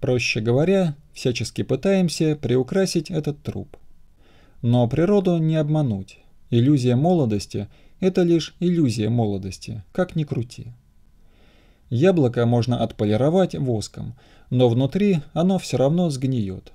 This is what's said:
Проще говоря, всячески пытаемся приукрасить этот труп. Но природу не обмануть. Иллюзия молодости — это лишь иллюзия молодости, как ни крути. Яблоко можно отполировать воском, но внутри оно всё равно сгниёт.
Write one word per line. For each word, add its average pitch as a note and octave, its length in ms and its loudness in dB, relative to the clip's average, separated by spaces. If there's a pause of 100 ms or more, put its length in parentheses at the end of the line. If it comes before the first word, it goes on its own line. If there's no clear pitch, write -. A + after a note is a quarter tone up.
Проще B2 400 -2
говоря, D#3 560 0 (160)
всячески - 500 -4
пытаемся D#3+ 760 0
приукрасить D#3+ 720 -2
этот D3+ 320 -6
труп. G2 340 -12 (840)
Но A#2+ 280 2
природу F3 500 2
не D#3+ 180 0
обмануть. D3 640 -2 (320)
Иллюзия B2 460 4
молодости — B2+ 720 0 (320)
это F#3 220 2
лишь E3+ 380 0
иллюзия C#3+ 480 0
молодости, G#2 760 -4 (100)
как F3+ 240 -2
ни D#3 80 -2
крути. A#2 480 -8 (1160)
Яблоко B2+ 560 2
можно A#2+ 360 0
отполировать B2+ 720 0
воском, A#2 600 -6 (360)
но B2+ 180 4
внутри D3 520 2 (120)
оно F#3 260 2
всё - 180 -6
равно D#3 340 2
сгниёт. B2+ 640 -6